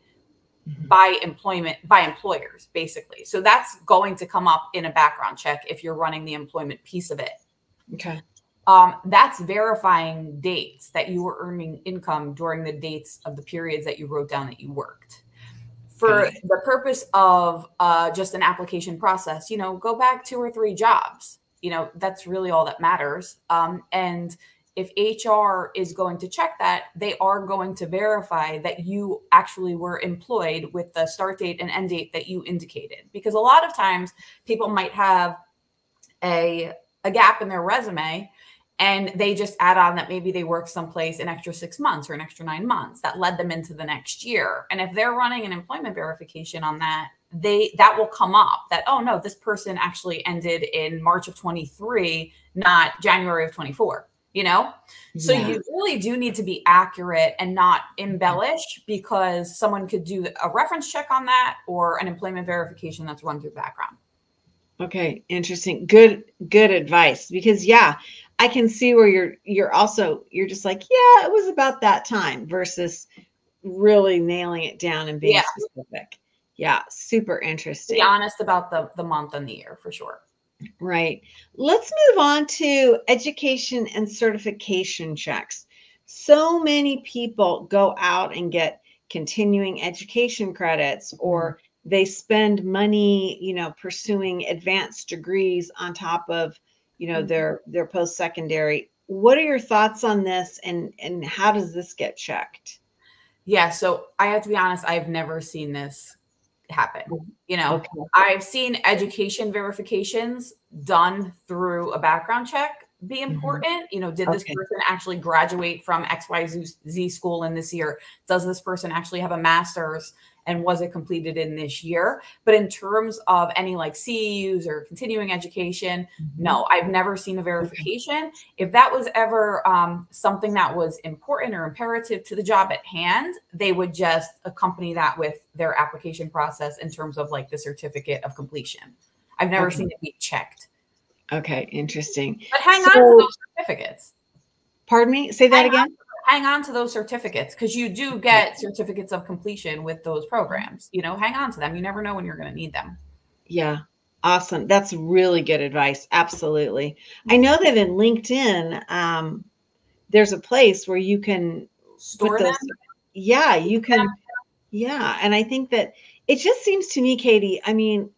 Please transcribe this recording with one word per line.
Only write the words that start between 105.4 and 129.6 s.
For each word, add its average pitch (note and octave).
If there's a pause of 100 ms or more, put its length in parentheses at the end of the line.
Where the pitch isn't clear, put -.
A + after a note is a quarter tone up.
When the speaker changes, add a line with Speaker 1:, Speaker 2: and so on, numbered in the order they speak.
Speaker 2:
this C#3+ (520)
happen. -
Speaker 1:
Mm-hmm. D#3+ (180)
Speaker 2:
You F3+
know, D#3+
Speaker 1:
Okay. D#3 (260)
Speaker 2:
I've G3
seen B3
education G3+
verifications G#3 (280)
done F3+ (160)
through F3
a -
background E3
check D4 (220)
be C4
Speaker 1:
Mm-hmm. C4
Speaker 2:
important. D#4
You F#3+
know, F3
did F3
this F#3+
Speaker 1:
Okay. D3
Speaker 2:
person F#3+ (100)
actually F3+
graduate E3+
from E3+
X E3
Y E3+
Z E3+
school E3+
in E3
this E3
year? D3+ (280)
Does F3+
this F#3
person F3+
actually E3+
have F3
a E3+
master's, E3 (340)
and E3+
was F3
it F3
completed E3
in D#3+
this D3+
year? E3+ (200)
But A3
in G#3
terms G#3+
of F3
any, F#3
like, D#3
C G#3
E F#3+
Us E3+
or D3+
continuing G#3
education, F3+ (120)
Speaker 1:
Mm-hmm. D#3
Speaker 2:
no, D3
I've E3+
never F#3+
seen F#3+
a F3+
Speaker 1:
Okay. E3+
Speaker 2:
verification. G3+ (260)
If F3
that B3
was C4
ever, A3